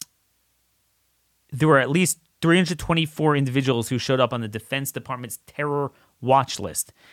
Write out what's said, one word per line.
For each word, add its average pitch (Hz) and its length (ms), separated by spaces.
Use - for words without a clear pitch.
there 139 160
were 151 120
at 123 100
least 170 300
three 165 160
hundred 175 200
twenty-four 156 560
individuals 131 540
who 127 80
showed 127 240
up 123 140
on 120 80
the 113 60
Defense 135 440
Department's 123 540
terror 143 460
watch 127 400
list 87 320